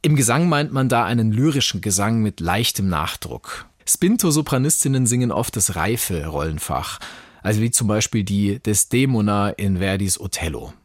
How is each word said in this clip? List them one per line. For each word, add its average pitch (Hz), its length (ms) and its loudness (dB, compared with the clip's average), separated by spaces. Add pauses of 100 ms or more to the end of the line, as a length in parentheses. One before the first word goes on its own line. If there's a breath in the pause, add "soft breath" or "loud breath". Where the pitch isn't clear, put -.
Im 151 120 4
Gesang 135 340 2
meint 147 240 0
man 131 160 2
da 117 160 2
einen 110 260 2
lyrischen 131 480 0
Gesang 104 420 0
mit 104 200 -2
leichtem 98 480 0
Nachdruck. - 760 -6 (220)
Spinto-Sopranistinnen 147 1160 2
singen 120 260 2
oft 98 240 -2
das 101 200 0
reife 87 500 -2
Rollenfach, 73 760 -4 (440 loud breath)
also 107 180 2
wie 117 100 2
zum 113 160 0
Beispiel 107 360 0
die 101 360 0
Desdemona 104 920 2
in 98 260 0
Verdis 95 420 0
Othello. 85 540 -6 (120)